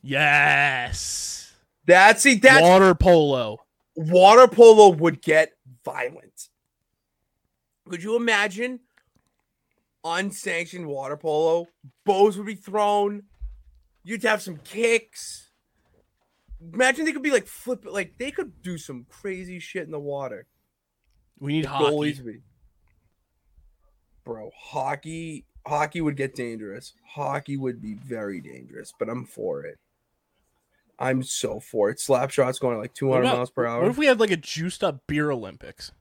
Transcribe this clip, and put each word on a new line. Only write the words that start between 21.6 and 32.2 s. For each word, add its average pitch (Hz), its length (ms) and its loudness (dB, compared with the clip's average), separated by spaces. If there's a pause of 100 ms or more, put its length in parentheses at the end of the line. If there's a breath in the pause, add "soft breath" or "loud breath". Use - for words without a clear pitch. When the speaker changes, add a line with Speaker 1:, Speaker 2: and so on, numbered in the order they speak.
Speaker 2:
The 139 60 -10
Speaker 1:
hockey. 139 140 -2 (100)
Speaker 2:
goalies 147 240 -4
would 123 160 -18
be, - 60 -20 (1800)
bro, 110 320 -16
hockey, 151 880 -12 (220)
hockey 147 340 -6
would 151 160 -4
get 135 180 -8
dangerous. 113 580 -14 (220)
Hockey 143 420 -8
would 127 260 -8
be 107 120 -12
very 107 460 -12
dangerous, 65 580 -20
but 110 100 -8
I'm 117 160 -10
for 73 400 -12
it. - 140 -20 (1200)
I'm 131 240 -4
so 110 380 -10
for 104 280 -4
it. 110 100 -8
Slap 135 320 -2